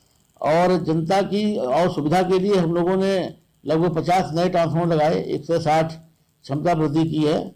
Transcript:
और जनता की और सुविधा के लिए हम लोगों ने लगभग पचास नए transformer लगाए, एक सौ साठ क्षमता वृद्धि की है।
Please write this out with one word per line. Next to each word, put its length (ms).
और 440
जनता 380
की 340
और 360
सुविधा 300
के 160
लिए 180
हम 180
लोगों 220
ने 380
लगभग 280
पचास 380
नए 160
transformer 460
लगाए, 280
एक 220
सौ 140
साठ 340
क्षमता 300
वृद्धि 320
की 180
है। 340